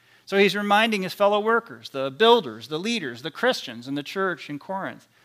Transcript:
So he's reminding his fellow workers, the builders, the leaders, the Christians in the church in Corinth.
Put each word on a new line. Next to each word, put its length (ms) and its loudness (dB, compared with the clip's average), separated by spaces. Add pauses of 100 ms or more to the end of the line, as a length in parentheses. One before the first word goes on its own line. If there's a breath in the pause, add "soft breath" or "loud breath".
(260 soft breath)
So 120 0
he's 180 4
reminding 460 2
his 100 -6
fellow 260 2
workers, 520 -2
the 200 -4
builders, 580 4
the 100 -6
leaders, 420 -6
the 100 -10
Christians 560 -4
in 80 -6
the 80 -6
church 460 -6
in 100 -10
Corinth. 480 -12 (180 soft breath)